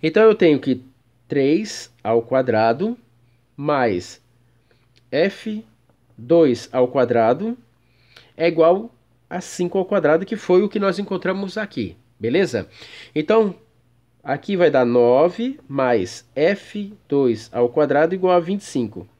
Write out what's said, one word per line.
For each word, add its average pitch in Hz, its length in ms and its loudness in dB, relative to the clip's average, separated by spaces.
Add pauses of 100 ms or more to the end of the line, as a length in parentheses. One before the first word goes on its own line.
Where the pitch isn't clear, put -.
Então, 160 200 2
eu 220 120 8
tenho 160 240 4
que 127 240 -4 (420)
três 151 680 -2 (100)
ao 113 180 2
quadrado 127 760 0 (580)
mais 127 640 -4 (920)
F 196 540 -4 (520)
dois 127 540 2
ao 127 160 0
quadrado 127 720 0 (800)
é 165 120 0
igual 170 460 2 (360)
a 180 120 -8
cinco 180 360 -6
ao 185 80 -2
quadrado, 165 400 0
que 226 100 -8
foi 185 280 2
o 202 60 -2
que 214 100 -6
nós 190 180 -2
encontramos 190 600 -6
aqui, 120 380 -8 (240)
beleza? 120 500 -2 (440)
Então, 208 420 0 (680)
aqui 147 320 -6
vai 175 160 4
dar 131 140 2
nove 139 840 2
mais 123 680 -2
F 196 600 -2 (140)
dois 127 460 0
ao 120 160 0
quadrado 151 460 0
igual 185 220 2
a - 20 4
vinte 185 220 -4
e - 40 -20
cinco. 101 420 -8 (120)